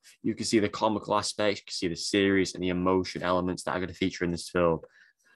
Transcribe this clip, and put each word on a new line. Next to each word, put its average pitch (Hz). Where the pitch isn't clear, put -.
You 110
can 107
see 117
the 101
comical 107
aspects, 104
you -
can -
see -
the 85
serious 98
and 90
the 90
emotion 90
elements 90
that 76
are 90
gonna 90
feature 90
in 87
this 85
film. 85